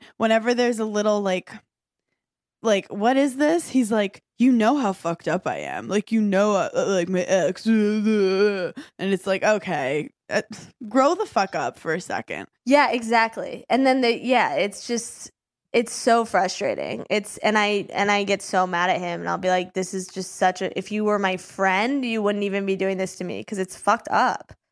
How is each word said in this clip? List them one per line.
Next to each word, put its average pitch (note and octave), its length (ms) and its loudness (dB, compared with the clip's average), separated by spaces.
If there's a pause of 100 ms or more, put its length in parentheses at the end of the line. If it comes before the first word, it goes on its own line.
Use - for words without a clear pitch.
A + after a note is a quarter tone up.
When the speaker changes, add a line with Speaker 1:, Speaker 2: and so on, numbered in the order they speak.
(180)
Speaker 1:
whenever A3+ 360 2
there's A#3+ 260 0
a A3 60 -2
little, G#3 360 0
like, F#3 300 -4 (1120)
like, G#3 260 2
"What A#3 280 2
is C4+ 200 0
this?" D#4 320 0
He's A#3+ 220 2
like, G#3 300 -2 (180)
"You B3+ 120 6
know A#3 260 4
how G#3 160 0
fucked - 340 -6
up F#3 200 -2
I G2 120 -4
am. D2+ 280 -8
Like, G#3 240 -2
you A3+ 100 2
know, G3+ 340 2
uh, E3 200 0
uh, - 120 2
like, F#3 220 2
my F3+ 120 0
ex, F#3 460 0
uh, A3+ 40 4 (1040)
uh," C#4 60 -14 (180)
and G3 140 0
it's F#3 140 -2
like, F#3+ 160 0
"Okay, D#3 640 0 (200)
uh, G#3+ 140 0 (440)
grow C4 280 2
the G4+ 100 -2
fuck F#3+ 300 -2
up B2+ 240 -4
for D#3+ 160 -4
a F3 60 -6
second." F#2 460 -8 (180)
Speaker 2:
Yeah, C4+ 260 4
exactly. A3+ 800 -2
And C4 180 2
then C4 140 4
they, A#3+ 200 2
yeah, A#3 340 2
it's G3+ 320 -4
just, - 440 -8 (420)
it's A#3 200 2
so A#3 320 4
frustrating. F3+ 840 -2
It's, G#3 300 -2
and G#3+ 180 2
I, G#3 360 0
and G3+ 180 2
I G3+ 140 2
get G3 180 0
so F#3 240 0
mad F3+ 240 0
at F3 80 0
him, F3 220 -6
and E3+ 80 -6
I'll E3+ 100 -2
be F#3 100 -2
like, F#3 240 0
"This F#3 220 -4
is F#3 120 -8
just - 280 -10
such F#3 260 2
a, - 160 -4
if F#3+ 140 -8
you G#3+ 120 -4
were G#3 140 2
my F#3+ 200 0
friend, G#3 680 0
you A3+ 160 -2
wouldn't G#3 220 0
even G3 240 -2
be F#3+ 80 0
doing F#3+ 220 -2
this F#3 200 -6
to F#3 60 -8
me F3+ 200 -8
'cause G#3 140 -10
it's F#3 180 -6
fucked - 360 -2
up." - 420 0 (180)